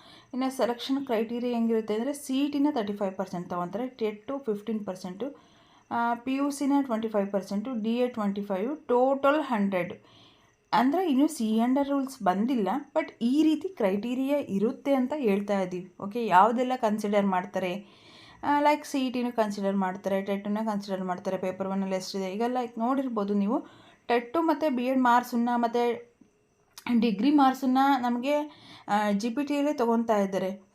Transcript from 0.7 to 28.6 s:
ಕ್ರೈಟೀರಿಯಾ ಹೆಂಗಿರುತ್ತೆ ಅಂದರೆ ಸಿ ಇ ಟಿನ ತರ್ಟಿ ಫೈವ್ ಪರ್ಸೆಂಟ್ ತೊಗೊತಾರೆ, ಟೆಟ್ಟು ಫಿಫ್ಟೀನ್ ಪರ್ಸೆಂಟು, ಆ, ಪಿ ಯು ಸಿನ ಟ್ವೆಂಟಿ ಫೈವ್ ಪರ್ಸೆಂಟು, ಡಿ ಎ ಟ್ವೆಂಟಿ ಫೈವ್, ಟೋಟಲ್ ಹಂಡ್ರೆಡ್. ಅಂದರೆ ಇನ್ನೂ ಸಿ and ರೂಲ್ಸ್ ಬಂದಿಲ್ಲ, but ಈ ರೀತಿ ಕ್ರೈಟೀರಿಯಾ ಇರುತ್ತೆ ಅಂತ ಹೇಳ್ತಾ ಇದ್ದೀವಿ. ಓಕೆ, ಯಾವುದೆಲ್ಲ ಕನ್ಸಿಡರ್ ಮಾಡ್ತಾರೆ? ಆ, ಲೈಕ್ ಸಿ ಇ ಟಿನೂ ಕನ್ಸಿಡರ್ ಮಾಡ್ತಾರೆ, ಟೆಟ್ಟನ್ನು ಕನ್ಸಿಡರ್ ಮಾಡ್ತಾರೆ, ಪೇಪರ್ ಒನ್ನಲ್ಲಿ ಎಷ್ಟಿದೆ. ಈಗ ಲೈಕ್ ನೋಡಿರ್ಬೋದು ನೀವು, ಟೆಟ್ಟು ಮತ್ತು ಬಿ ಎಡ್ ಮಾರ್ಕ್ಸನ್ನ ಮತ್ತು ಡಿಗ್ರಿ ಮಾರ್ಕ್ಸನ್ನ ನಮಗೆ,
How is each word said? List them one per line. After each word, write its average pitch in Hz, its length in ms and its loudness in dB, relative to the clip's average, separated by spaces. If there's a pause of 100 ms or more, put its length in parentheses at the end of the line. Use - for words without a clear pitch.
ಕ್ರೈಟೀರಿಯಾ 240 480 -2
ಹೆಂಗಿರುತ್ತೆ 226 400 0
ಅಂದರೆ 247 180 -2
ಸಿ 269 320 -2
ಇ 294 60 -2
ಟಿನ 285 200 2
ತರ್ಟಿ 214 220 -2
ಫೈವ್ 202 220 -4
ಪರ್ಸೆಂಟ್ 180 360 -6
ತೊಗೊತಾರೆ, 190 380 -4
ಟೆಟ್ಟು 220 500 -6
ಫಿಫ್ಟೀನ್ 214 480 -4
ಪರ್ಸೆಂಟು, 190 720 -10 (340)
ಆ, 233 240 -2
ಪಿ 233 200 -4
ಯು 277 160 0
ಸಿನ 277 220 -2 (100)
ಟ್ವೆಂಟಿ 226 260 -2
ಫೈವ್ 196 240 -2
ಪರ್ಸೆಂಟು, 208 500 -4
ಡಿ 226 120 0
ಎ 247 140 0
ಟ್ವೆಂಟಿ 202 340 -4
ಫೈವ್, 202 340 -4 (120)
ಟೋಟಲ್ 269 540 4
ಹಂಡ್ರೆಡ್. 196 500 0 (800)
ಅಂದರೆ 285 380 2
ಇನ್ನೂ 269 160 4
ಸಿ 220 320 0
and 247 240 2
ರೂಲ್ಸ್ 277 400 -2
ಬಂದಿಲ್ಲ, 196 460 2 (260)
but 311 180 -2 (100)
ಈ 262 200 2
ರೀತಿ 311 260 2
ಕ್ರೈಟೀರಿಯಾ 247 720 0 (100)
ಇರುತ್ತೆ 247 460 0
ಅಂತ 254 220 0
ಹೇಳ್ತಾ 202 440 0
ಇದ್ದೀವಿ. 180 400 -6
ಓಕೆ, 220 260 -4
ಯಾವುದೆಲ್ಲ 233 500 6
ಕನ್ಸಿಡರ್ 208 500 0
ಮಾಡ್ತಾರೆ? 185 460 -2 (680)
ಆ, 294 180 2
ಲೈಕ್ 294 260 4
ಸಿ 262 200 0
ಇ 254 40 -2
ಟಿನೂ 240 220 -2
ಕನ್ಸಿಡರ್ 202 440 0
ಮಾಡ್ತಾರೆ, 190 460 -2
ಟೆಟ್ಟನ್ನು 202 440 -4
ಕನ್ಸಿಡರ್ 202 380 -4
ಮಾಡ್ತಾರೆ, 185 320 -4
ಪೇಪರ್ 190 320 -4
ಒನ್ನಲ್ಲಿ 190 280 -2
ಎಷ್ಟಿದೆ. 185 360 -6
ಈಗ 208 140 -4
ಲೈಕ್ 247 320 -4
ನೋಡಿರ್ಬೋದು 233 560 -2
ನೀವು, 202 240 0 (500)
ಟೆಟ್ಟು 240 340 0
ಮತ್ತು 311 340 0
ಬಿ 247 80 -2
ಎಡ್ 262 160 2
ಮಾರ್ಕ್ಸನ್ನ 240 560 2
ಮತ್ತು 240 260 0 (1200)
ಡಿಗ್ರಿ 226 300 2
ಮಾರ್ಕ್ಸನ್ನ 262 480 4 (220)
ನಮಗೆ, 247 340 0 (540)